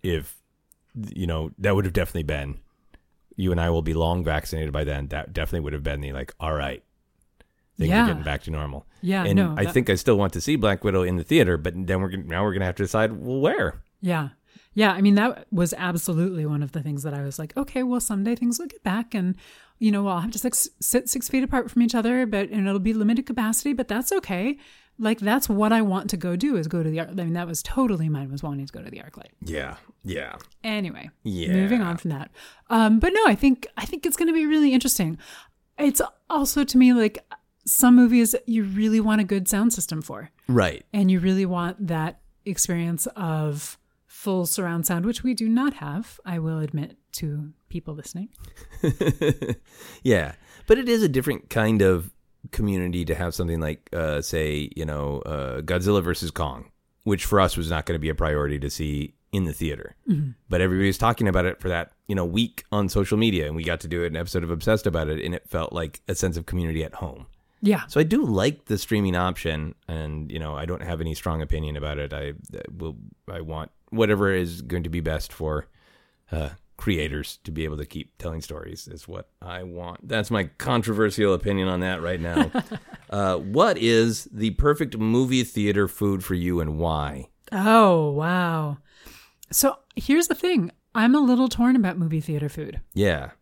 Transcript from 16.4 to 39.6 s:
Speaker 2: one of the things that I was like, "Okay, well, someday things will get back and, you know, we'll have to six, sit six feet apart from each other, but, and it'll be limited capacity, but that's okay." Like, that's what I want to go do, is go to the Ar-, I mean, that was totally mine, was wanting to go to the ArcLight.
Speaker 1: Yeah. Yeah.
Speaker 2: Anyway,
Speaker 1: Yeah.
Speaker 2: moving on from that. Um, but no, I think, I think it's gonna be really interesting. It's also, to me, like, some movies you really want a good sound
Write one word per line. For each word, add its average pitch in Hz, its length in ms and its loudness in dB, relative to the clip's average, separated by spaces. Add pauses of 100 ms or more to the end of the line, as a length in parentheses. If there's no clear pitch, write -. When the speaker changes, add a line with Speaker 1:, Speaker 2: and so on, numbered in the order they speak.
Speaker 2:
one 151 180 -2
of 143 100 -6
the 156 100 -6
things 143 200 -6
that 147 120 -6
I 143 80 -6
was 139 160 -8
like, 156 180 -10
"Okay, 269 260 -4
well, 247 180 0
someday 208 340 -2
things 240 240 -2
will 349 80 -8
get - 160 -16
back 214 320 -4
and, 185 220 0 (420)
you 220 120 4
know, 202 140 2
we'll 190 140 0
have 190 140 -4
to - 60 -8
six, - 300 -2 (120)
sit - 280 0
six - 200 -4
feet 262 140 0
apart 254 280 -2
from 240 120 2
each 233 120 2
other, 240 320 2
but, 202 240 -2
and 202 180 0
it'll 196 100 0
be 208 140 0
limited 220 340 2
capacity, 226 460 -2
but 247 160 -2
that's 233 240 -2
okay." 277 460 -2 (440)
Like, 220 160 0
that's 214 300 0
what 214 240 2
I 226 80 4
want 196 300 0
to 202 80 -4
go 175 180 -2
do, 262 200 0
is 160 120 -2
go 170 140 -2
to 156 80 0
the 160 100 -2
Ar-, 165 80 -4
I 180 60 -14
mean, 170 180 -4
that 175 140 -4
was 165 160 -6
totally 196 480 0
mine, 139 200 -4
was 139 120 -8
wanting 139 240 -8
to 139 60 -18
go - 100 -14
to - 80 -16
the - 80 -16
ArcLight. - 320 -20 (120)
Speaker 1:
Yeah. 78 340 -8 (280)
Yeah. 71 320 -8 (260)
Speaker 2:
Anyway, 208 460 -6 (140)
Speaker 1:
Yeah. 160 320 -2
Speaker 2:
moving 196 260 4
on 170 160 -2
from 170 140 -4
that. 147 200 -8 (380)
Um, 226 300 6
but 359 160 4
no, 427 120 4
I 233 80 6
think, 269 320 2 (120)
I 208 80 -6
think - 180 -8
it's 320 140 -2
gonna 330 160 2
be 320 100 2
really 302 300 4
interesting. 208 420 2 (640)
It's 285 240 2 (260)
also, 285 360 2
to 269 120 0
me, 254 160 10
like, 220 260 2 (460)
some 247 320 8
movies 240 380 8 (120)
you 226 180 2
really 214 360 2
want 214 220 2
a - 20 2
good 190 240 -2
sound 220 240 2